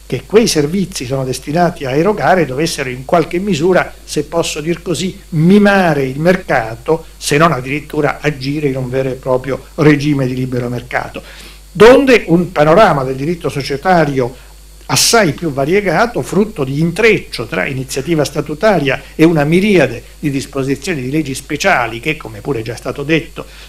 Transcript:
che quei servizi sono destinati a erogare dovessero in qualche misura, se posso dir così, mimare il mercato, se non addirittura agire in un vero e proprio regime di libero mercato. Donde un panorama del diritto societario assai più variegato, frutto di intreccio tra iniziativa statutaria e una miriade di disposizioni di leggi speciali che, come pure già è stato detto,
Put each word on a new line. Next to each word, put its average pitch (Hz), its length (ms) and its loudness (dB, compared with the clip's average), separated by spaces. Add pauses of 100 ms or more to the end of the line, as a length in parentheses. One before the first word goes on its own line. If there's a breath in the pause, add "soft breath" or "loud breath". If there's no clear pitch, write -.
che - 200 -6
quei 214 200 4
servizi 160 600 -2
sono 135 180 -4
destinati 147 640 -2
a 127 100 -4
erogare 165 500 2
dovessero 135 440 -4
in 127 160 -10
qualche 175 340 0
misura, 175 520 0 (120)
se - 220 -4
posso 165 340 -4
dir 160 220 -4
così, 180 380 -6 (100)
mimare 180 760 4
il 131 160 -6
mercato, 156 840 0 (120)
se - 200 -2
non 160 160 4
addirittura 143 680 -4
agire 143 460 -4
in 131 80 -2
un 127 140 -6
vero 131 200 -2
e 127 40 -4
proprio 127 640 -4
regime 147 520 2
di 127 80 -4
libero 123 320 -4
mercato. 123 560 -8 (480 loud breath)
Donde 254 560 6
un 175 240 2
panorama 151 520 4
del 131 120 -4
diritto 156 340 -4
societario 143 840 0 (520 loud breath)
assai 190 440 2
più 156 200 -4
variegato, 175 720 0
frutto 180 420 -2
di 139 160 -2
intreccio 170 640 0
tra 170 200 -4
iniziativa 139 600 -2
statutaria 147 760 0 (140 loud breath)
e 156 80 4
una 160 220 4
miriade 160 580 2 (160 loud breath)
di 151 100 -4
disposizioni 135 720 -4
di 123 80 -6
leggi 139 240 -2
speciali 131 680 -2
che, 156 160 -4
come 110 240 -14
pure 117 200 -4
già 117 120 -10
è 113 40 -12
stato 135 240 -8
detto, 151 440 -2 (240 loud breath)